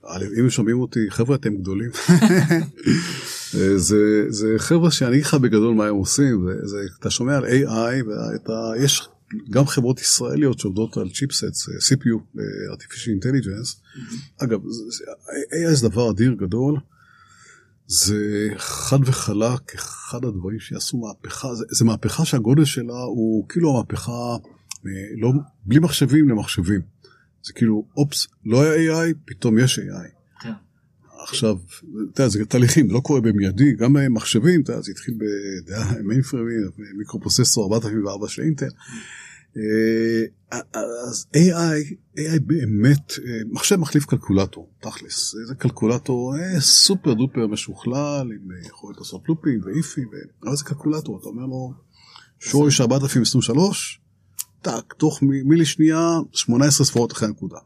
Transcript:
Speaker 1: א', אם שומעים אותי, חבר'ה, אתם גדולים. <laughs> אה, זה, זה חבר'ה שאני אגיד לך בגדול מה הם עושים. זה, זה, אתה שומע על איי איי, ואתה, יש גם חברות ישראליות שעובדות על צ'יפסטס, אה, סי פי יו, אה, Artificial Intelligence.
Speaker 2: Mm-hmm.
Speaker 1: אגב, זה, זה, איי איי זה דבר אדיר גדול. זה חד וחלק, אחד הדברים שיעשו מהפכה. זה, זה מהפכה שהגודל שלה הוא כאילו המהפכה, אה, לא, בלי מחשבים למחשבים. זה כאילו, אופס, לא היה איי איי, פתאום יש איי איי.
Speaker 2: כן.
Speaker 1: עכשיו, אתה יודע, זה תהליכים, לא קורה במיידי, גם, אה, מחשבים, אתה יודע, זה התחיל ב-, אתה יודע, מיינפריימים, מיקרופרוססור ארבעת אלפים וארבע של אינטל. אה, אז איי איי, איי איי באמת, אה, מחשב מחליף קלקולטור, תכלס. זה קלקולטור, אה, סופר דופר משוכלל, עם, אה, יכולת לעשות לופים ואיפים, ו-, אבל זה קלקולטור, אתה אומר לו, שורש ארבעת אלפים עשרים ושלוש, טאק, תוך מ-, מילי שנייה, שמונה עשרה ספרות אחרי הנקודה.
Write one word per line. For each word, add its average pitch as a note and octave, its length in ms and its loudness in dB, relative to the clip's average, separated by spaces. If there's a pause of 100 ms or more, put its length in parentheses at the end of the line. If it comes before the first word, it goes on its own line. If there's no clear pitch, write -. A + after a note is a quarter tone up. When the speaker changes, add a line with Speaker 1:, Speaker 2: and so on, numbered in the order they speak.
Speaker 1:
א', F#2+ 180 -8 (140)
אם B2+ 100 6
שומעים A#2+ 300 0
אותי, B2 200 -2 (100)
חבר'ה, A#2+ 260 0
אתם A2 220 -2
גדולים. G2 360 -4
<laughs> E3+ 1600 2
אה, G2 220 2
זה, G#2 520 4
זה A2 280 0
חבר'ה E3 340 4
שאני B2+ 200 0
אגיד C#3 140 4
לך - 80 0
בגדול A#2 420 4
מה G#2+ 120 2
הם G#2 80 0
עושים. G2+ 520 2
זה, G2+ 200 -6
זה, G2+ 100 -8 (220)
אתה G#2 100 -6
שומע C3+ 280 -2
על B2 80 -2
איי B2+ 220 2
איי, A#2 340 -2
ואתה, A2+ 720 -6 (120)
יש - 240 0 (420)
גם C3 180 4
חברות B2+ 320 0
ישראליות C3+ 600 0
שעובדות G#2+ 380 -2
על F#2+ 120 -4
צ'יפסטס, - 600 -4
אה, - 120 -8
סי - 140 2
פי A#2 140 0
יו, A2+ 80 0
אה, - 260 -10 (320)
Artificial - 480 -6
Intelligence. A#2 500 -2
Speaker 2:
Mm-hmm. - 680 -14
Speaker 1:
אגב, A2 160 -2 (100)
זה, A2+ 140 -12 (140)
זה, - 60 -14 (500)
איי E3 140 0
איי D#3+ 80 4
זה A#2 140 2
דבר A2+ 220 0
אדיר A#2 220 2
גדול. A2+ 460 -2 (1080)
זה G#2 720 -2
חד - 480 0
וחלק, A#2 720 -2
אחד - 500 -10
הדברים G2+ 340 -6
שיעשו - 380 -8
מהפכה. A#2 580 -10
זה, A2+ 140 -8
זה A2+ 160 2
מהפכה A2+ 400 2
שהגודל C#3 400 4
שלה B2 420 -6
הוא A2 420 0
כאילו E3+ 200 2
המהפכה, A2+ 420 -2 (720)
אה, F#2+ 60 -10 (260)
לא, A2+ 140 2 (340)
בלי A#2+ 140 6
מחשבים C#3+ 500 4
למחשבים. G2+ 520 0 (640)
זה - 100 -16
כאילו, G#2+ 340 0 (100)
אופס, C#3+ 300 0 (180)
לא A#2 160 4
היה D#3 120 4
איי D#3+ 180 2
איי, E3 220 0 (120)
פתאום - 340 2
יש C3 200 2
איי F#2+ 100 -10
איי. F#2 200 -12 (300)
Speaker 2:
כן. A#2 120 -12 (720)
Speaker 1:
עכשיו, G#2+ 340 -2 (560)
אתה C#3 100 2
יודע, B2 60 4
זה G#2 160 -2
תהליכים, B2 460 4
לא A2+ 80 2
קורה C3+ 220 2
במיידי, G#2 520 4
גם, B2+ 240 4
אה, C#3 120 2
מחשבים, B2 520 2
אתה C3+ 100 -2
יודע, A#2 100 -6
זה G2 100 -10
התחיל A#2 220 -10
ב-, G#2+ 100 -6 (420)
אתה E2 80 -12
יודע, A2 300 -2
מיינפריימים, A#2 560 0 (380)
מיקרופרוססור G#2+ 680 0
ארבעת G#2+ 220 0
אלפים G#2 200 -2
וארבע G2+ 220 -6
של - 140 -10
אינטל. C#3+ 280 -2 (880)
אה, A2+ 1040 0 (140)
אז A#2 520 -8 (100)
איי F3 180 6
איי, E3 300 0 (340)
איי D#3 120 -6
איי D#3+ 100 2
באמת, B2+ 760 2 (120)
אה, A#2+ 140 -6 (120)
מחשב - 240 0
מחליף D3+ 300 0
קלקולטור, G2 640 -2 (120)
תכלס. - 540 -10 (120)
זה B2+ 80 -10
קלקולטור, B2 840 -2
אה, F3+ 240 -4
סופר F#3 520 4
דופר A#2+ 340 0
משוכלל, B2 840 -6
עם, G2 200 -16
אה, F2 160 -16
יכולת - 300 -20
לעשות - 320 -12
לופים D#3+ 340 0
ואיפים, B2+ 480 -6
ו-, - 360 -14
אבל C3 80 -2
זה C#3+ 80 -6
קלקולטור, D3 560 -6
אתה - 80 -16
אומר A#2+ 180 -10
לו, C3 280 -8 (640)
שורש C#3+ 420 4
ארבעת B2+ 200 4
אלפים C3 200 0
עשרים A#2+ 180 2
ושלוש, D3+ 640 0 (600)
טאק, - 320 -8
תוך D3+ 300 0
מ-, C#3 260 2
מילי E3 160 6
שנייה, D#3+ 540 2 (120)
שמונה B2+ 340 2
עשרה C#3+ 200 4
ספרות A#2+ 260 0
אחרי - 160 -4
הנקודה. G2 380 -8